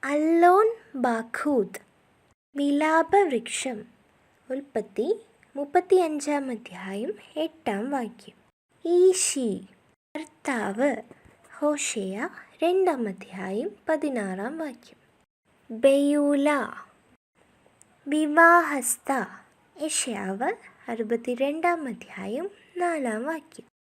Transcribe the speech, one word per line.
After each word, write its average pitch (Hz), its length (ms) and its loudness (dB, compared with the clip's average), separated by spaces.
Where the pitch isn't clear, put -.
അല്ലോൻ 339 640 4
ബാഖൂത്ത്, 233 760 -2
വിലാപവൃക്ഷം, 285 1200 2
ഉൽപ്പത്തി 262 580 -6
മുപ്പത്തിയഞ്ചാം 294 880 0
അധ്യായം 196 580 -10
എട്ടാം 220 400 -6
വാക്യം. - 420 -8
ഈശി, 349 640 4
കർത്താവ്, 254 760 -2
ഹോശേയ 269 720 -2
രണ്ടാം 349 400 2
അധ്യായം 196 580 -8
പതിനാറാം 254 680 -4
വാക്യം. 302 420 -12
ബെയൂല, 285 800 2
വിവാഹസ്ഥ, 302 1040 4
യെശയ്യാവ് 233 720 -4
അറുപത്തിരണ്ടാം 247 880 -2
അധ്യായം 208 560 -10
നാലാം 269 480 -2
വാക്യം. - 360 -12